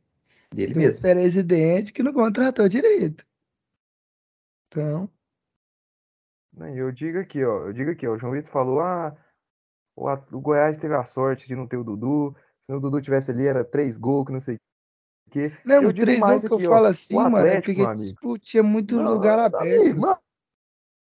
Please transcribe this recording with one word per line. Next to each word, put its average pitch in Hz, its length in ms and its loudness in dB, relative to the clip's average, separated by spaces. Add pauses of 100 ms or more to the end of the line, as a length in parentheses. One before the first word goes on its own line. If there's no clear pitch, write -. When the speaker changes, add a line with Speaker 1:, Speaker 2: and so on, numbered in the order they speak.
(520)
Speaker 1:
Dele 101 220 -4
Speaker 2:
Do 160 60 0
Speaker 1:
mesmo. 143 220 2
Speaker 2:
presidente 180 880 2
que 269 100 -4
não 277 100 -2
contratou 240 560 0
direito. 233 560 0 (1400)
Então. 151 400 -6 (1400)
Speaker 3:
Não, 160 220 -16
e 127 40 -10
eu 131 120 -6
digo 156 280 -8
aqui, 151 260 -4
ó, 98 220 -2
eu 101 60 -10
digo 131 180 -6
aqui, 151 160 -8
ó, 113 80 -2
o 110 40 -6
João 123 140 -8
Vitor 147 180 -8
falou: 131 300 -2
ah, 170 360 -6 (800)
o 131 120 -6
At-, 135 260 -8
o 131 60 -10
Goiás 147 360 0
teve 151 180 -6
a 127 100 -2
sorte 131 420 -4
de 127 80 -10
não 123 120 -10
ter 123 100 -8
o 120 80 -8
Dudu, 135 500 -4 (260)
se - 120 -14
o 139 80 -6
Dudu 139 200 -4
tivesse 135 300 -2
ali 127 160 -2
era 131 180 0
três 131 320 -4
gols, 135 300 -2
que 139 60 -8
não 131 80 -6
sei 127 160 -8
o - 760 -20
quê. 147 220 -6 (120)
Speaker 2:
Não, 269 180 4
Speaker 3:
Eu 214 60 4
Speaker 2:
os 180 60 2
Speaker 3:
digo 214 120 0
Speaker 2:
três 240 120 4
Speaker 3:
mais 220 240 4
Speaker 2:
gols 220 60 -6
que - 40 0
eu 220 60 2
Speaker 3:
aqui, 180 80 -2
ó, 170 40 2
Speaker 2:
falo 226 160 8
assim, 190 280 -2
Speaker 3:
o 196 60 4
Speaker 2:
mano, 240 180 2
é - 20 4
Speaker 3:
Atlético, 180 260 2
Speaker 2:
porque, 190 160 -2
Speaker 3:
meu - 80 2
amigo. 107 260 -8
Speaker 2:
tipo, 240 220 -8
tinha 226 240 0
muito 214 340 0
Speaker 3:
Não, - 180 0
Speaker 2:
lugar 214 220 2
Speaker 3:
meu 233 80 2 (160)
Speaker 2:
aberto. 480 200 2
Speaker 3:
amigo, 254 200 4
meu 370 160 0 (840)